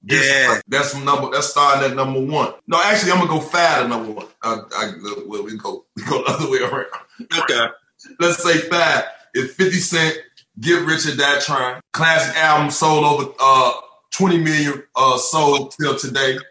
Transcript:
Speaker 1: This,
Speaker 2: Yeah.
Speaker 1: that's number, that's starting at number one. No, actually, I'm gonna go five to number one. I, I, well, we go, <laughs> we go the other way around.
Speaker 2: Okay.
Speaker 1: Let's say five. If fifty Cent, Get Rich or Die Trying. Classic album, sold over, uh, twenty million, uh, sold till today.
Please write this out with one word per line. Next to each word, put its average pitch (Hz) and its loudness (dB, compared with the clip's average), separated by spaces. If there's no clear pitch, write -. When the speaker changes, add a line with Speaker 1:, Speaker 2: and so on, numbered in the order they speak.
Speaker 1:
This, 135 0
Speaker 2:
Yeah. 131 4
Speaker 1:
that's 139 -2
number, 139 0
that's 143 -2
starting 139 2
at 123 -8
number 135 -2
one. 135 -2
No, 165 0
actually, 190 2
I'm 180 4
gonna 156 2
go 156 0
five 160 2
to 120 -2
number 113 -4
one. 104 -12
I, 113 -4
I, 104 -4
well, 101 -10
we 107 -10
go, 98 -12
<laughs> - -20
we - -14
go 127 -2
the 139 -2
other 151 -4
way 131 0
around. 104 -4
Speaker 2:
Okay. 120 0
Speaker 1:
Let's 170 0
say 170 2
five. 170 2
If 131 -4
fifty 185 0
Cent, 156 0
Get 170 2
Rich - -2
or 135 -4
Die 143 2
Trying. 127 -4
Classic 160 2
album, 151 4
sold 151 2
over, 147 0
uh, 131 4
twenty 185 2
million, 151 0
uh, 127 4
sold 143 0
till 139 0
today. 131 -2